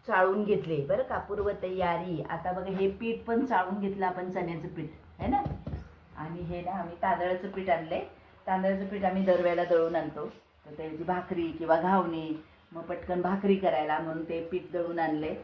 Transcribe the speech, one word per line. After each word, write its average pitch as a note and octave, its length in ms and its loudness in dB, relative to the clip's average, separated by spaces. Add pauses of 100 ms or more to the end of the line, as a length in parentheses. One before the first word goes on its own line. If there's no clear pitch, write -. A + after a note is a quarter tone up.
चाळून G3 360 4
घेतले D#3 420 0
बरं G#3 180 0
का, B3 140 -4
पूर्वतयारी. F#3 1120 -2
आता E3+ 220 -4
बघा F#3 200 -4
हे F#3+ 200 2
पीठ A3+ 320 -4
पण A#3 220 2
चाळून G3 340 0
घेतलं G3 260 0
आपण F3+ 240 -2
चण्याचं E3+ 380 -4
पीठ, D3+ 220 -8 (320)
है - 60 -2
ना? G5+ 140 2 (760)
आणि E3 220 -8
हे F3 220 -6
ना E3+ 100 -4
आम्ही F3 240 -6
तांदळाचं F3+ 540 0
पीठ F#3+ 200 -4
आणलंय. E3 320 0 (460)
तांदळाचं F#3+ 380 2
पीठ G3 180 -4
आम्ही F#3+ 200 2
दरवेळेला F3 400 4
दळून E3+ 320 4
आणतो, D3+ 320 -2 (380)
तर D3+ 120 -16
त्याची D#3+ 260 -8
भाकरी F3 480 -2
किंवा D#3+ 300 4
घावणे, E3 600 2 (280)
मग E3 100 -10
पटकन F3 400 -4
भाकरी G3 340 4
करायला D#3 440 2
म्हणून D#3+ 300 -4
ते E3 220 -4
पीठ F3+ 100 -2 (120)
दळून E3+ 260 -2
आणलंय. D#3 440 0